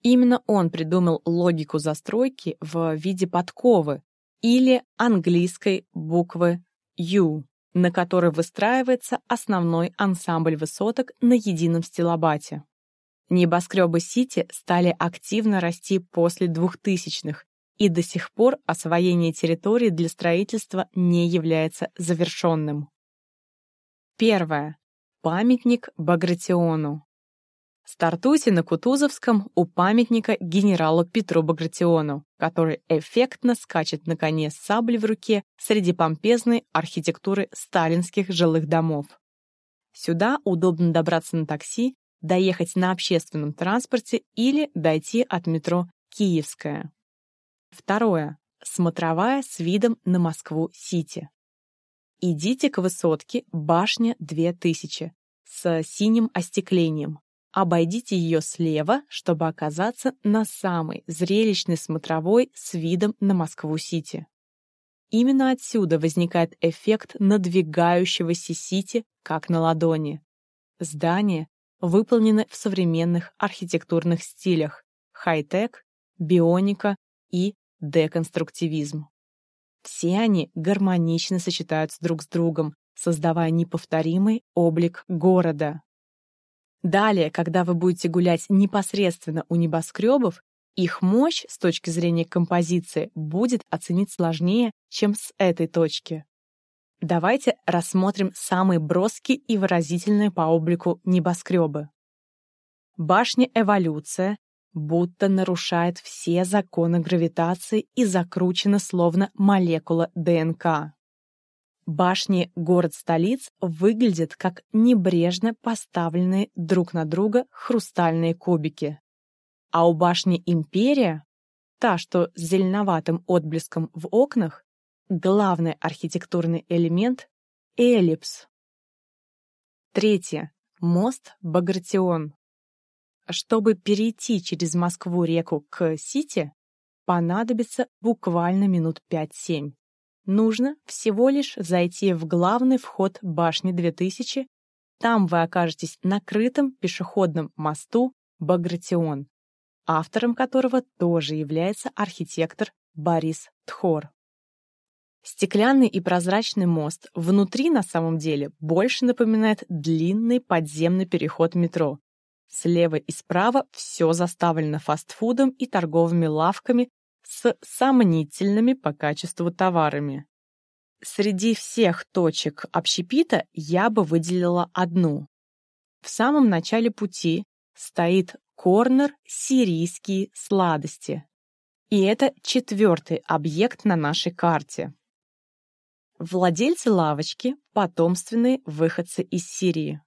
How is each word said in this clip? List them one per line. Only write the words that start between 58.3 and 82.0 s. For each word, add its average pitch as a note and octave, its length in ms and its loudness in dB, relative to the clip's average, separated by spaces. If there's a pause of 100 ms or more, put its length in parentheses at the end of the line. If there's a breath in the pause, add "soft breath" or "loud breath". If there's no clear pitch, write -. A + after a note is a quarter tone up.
слева, D#3+ 640 -2
чтобы E3 400 -4
оказаться F3+ 760 -4
на G#3+ 240 0
самой E3+ 600 -6
зрелищной F#3 720 0
смотровой E3+ 760 0
с - 220 -12
видом F3 440 0
на G3 140 2
Москву-Сити. D#3 920 -4 (800)
Именно C4 400 2
отсюда G3 480 0
возникает E3+ 640 0
эффект - 560 -2
надвигающегося F3 1400 2
Сити, G3 500 -4 (200)
как D#3 260 -6
на E3 120 2
ладони. D#3+ 600 0 (560)
Здания E3 720 -2 (320)
выполнены G#3+ 720 4
в - 40 -18
современных F3 840 0
архитектурных E3+ 800 -2
стилях: D#3+ 640 -4 (280)
хай-тек, E3+ 720 -4 (360)
бионика F3+ 800 2 (340)
и F#3 240 -2 (260)
деконструктивизм. D#3 1300 -4 (720)
Все F3 380 -4
они G3+ 360 2
гармонично F3+ 800 0
сочетаются D#3+ 640 -4
друг D#3+ 240 -4